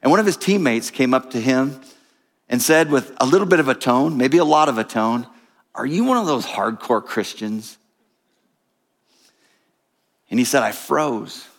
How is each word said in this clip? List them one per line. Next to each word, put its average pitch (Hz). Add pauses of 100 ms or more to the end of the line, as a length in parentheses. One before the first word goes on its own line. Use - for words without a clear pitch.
and 131
one 180
of 214
his 190
teammates 143
came 127
up 127
to 123
him 131 (720)
and 123
said 156
with 139
a -
little 190
bit 180
of 143
a 127
tone, 135
maybe 131
a 170
lot 151
of 120
a 110
tone, 113 (480)
"Are 120
you 170
one 254
of 220
those 139
hardcore 107
Christians?" 107 (2500)
And 113
he 123
said, 123
"I -
froze." 143 (140)